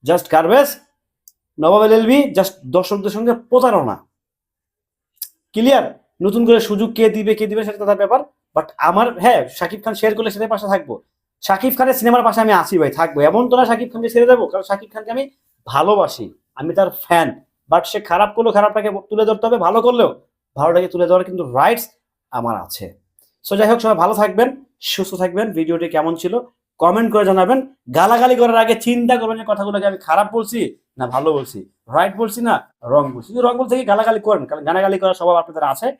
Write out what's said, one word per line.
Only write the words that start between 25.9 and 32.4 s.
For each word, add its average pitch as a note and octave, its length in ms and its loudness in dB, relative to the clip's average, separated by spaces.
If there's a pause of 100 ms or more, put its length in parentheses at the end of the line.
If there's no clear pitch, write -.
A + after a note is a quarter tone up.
ছিল F#3+ 220 -4 (400)
কমেন্ট G#3 340 2
করে G#3 120 2
জানাবেন। F#3+ 340 2 (360)
গালাগালি A#3+ 420 4
করার A#3 200 4
আগে A3+ 180 2
চিন্তা A#3+ 420 0
করবেন A3+ 220 -4
যে A3 80 -14
কথাগুলোকে G3+ 400 -4
আমি F#3+ 120 -2
খারাপ F#3 340 0
বলছি A3 440 -4 (220)
না B2+ 80 -6
ভালো C#3 260 -2
বলছি, B2+ 260 -6 (300)
রাইট F3+ 280 -2
বলছি A3+ 240 -6